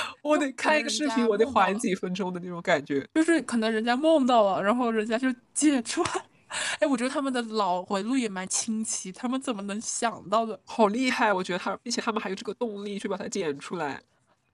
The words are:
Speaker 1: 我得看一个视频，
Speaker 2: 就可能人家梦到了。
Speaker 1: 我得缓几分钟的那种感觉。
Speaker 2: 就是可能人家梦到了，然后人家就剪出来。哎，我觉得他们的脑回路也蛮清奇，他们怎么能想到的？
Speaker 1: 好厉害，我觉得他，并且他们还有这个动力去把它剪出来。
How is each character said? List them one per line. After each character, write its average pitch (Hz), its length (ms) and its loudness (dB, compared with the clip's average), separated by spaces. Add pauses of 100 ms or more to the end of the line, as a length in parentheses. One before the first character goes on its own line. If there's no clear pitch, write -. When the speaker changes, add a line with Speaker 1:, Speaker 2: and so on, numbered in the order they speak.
(220)
Speaker 1:
我 302 140 2
得 285 160 0
看 311 260 2
一 285 40 0
个 294 60 -4
视 277 200 -2
频， 254 80 0
Speaker 2:
就 247 60 4
可 233 40 2
能 - 20 2
人 - 0 -
家 - 0 -
梦 - 0 -
到 - 0 -
了。 - 20 4
Speaker 1:
我 202 80 2
得 226 80 4
缓 202 320 2
几 185 160 -2
分 180 200 -4
钟 180 180 -4
的 180 100 -8
那 180 60 -10
种 175 140 -8
感 165 220 2
觉。 139 300 -2
Speaker 2:
就 320 80 4
是 320 200 4
可 240 160 -2
能 220 120 2
人 220 140 0
家 240 120 2
梦 311 300 4
到 240 180 6
了， 185 180 2
然 208 120 4
后 247 160 0
人 220 160 0
家 233 120 0
就 262 100 2 (240)
剪 285 320 4
出 - 180 -2
来。 - 80 -2 (680)
哎， 302 60 2
我 269 100 2
觉 233 80 0
得 269 60 0
他 294 100 -4
们 269 120 -2
的 247 100 0
脑 202 400 0
回 196 200 -2
路 240 140 -2
也 233 120 0
蛮 185 200 -8
清 220 340 -4
奇， 185 300 -8
他 - 160 -6
们 262 120 -2
怎 262 140 -4
么 196 80 -8
能 202 180 -6
想 - 480 -4
到 220 180 2
的？ 214 180 -8
Speaker 1:
好 214 240 4
厉 254 220 0
害， 233 220 4
我 185 100 0
觉 180 100 -4
得 175 60 -2
他， 196 240 -6
并 240 100 -8
且 220 80 -2
他 233 100 -2
们 214 100 0
还 196 100 -6
有 196 40 -4
这 - 100 -10
个 196 100 -8
动 208 300 -6
力 202 140 -6
去 233 80 -6
把 190 100 -2
它 - 120 -8
剪 160 300 -2
出 - 180 -10
来。 147 240 -4 (540)